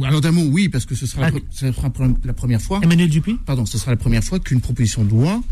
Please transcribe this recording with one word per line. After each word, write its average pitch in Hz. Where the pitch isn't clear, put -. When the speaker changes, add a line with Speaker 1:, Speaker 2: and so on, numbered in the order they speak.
Speaker 1:
Alors 143
d'un 160
mot, 170
oui, 165
parce -
que -
ce 123
sera 139
la 165
Speaker 2:
Ah. -
Speaker 1:
pre-, 143
ce 131
sera 127
pre-, 127
la 123
première 120
fois. 190
Speaker 2:
Emmanuel 170
Dupuis. 165
Speaker 1:
Pardon, 123
ce 104
sera 131
la 113
première 110
fois 185
qu'une 127
proposition 117
de 101
loi 156